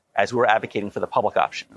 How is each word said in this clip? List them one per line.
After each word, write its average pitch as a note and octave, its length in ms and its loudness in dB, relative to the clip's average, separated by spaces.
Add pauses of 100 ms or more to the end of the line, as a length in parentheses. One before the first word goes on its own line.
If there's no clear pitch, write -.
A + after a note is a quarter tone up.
(140)
as G2+ 200 0
we A#2+ 60 0
were A#2+ 60 4
advocating G#2+ 440 0
for - 100 -8
the F#2+ 80 -2
public G#2 300 0
option, - 400 -2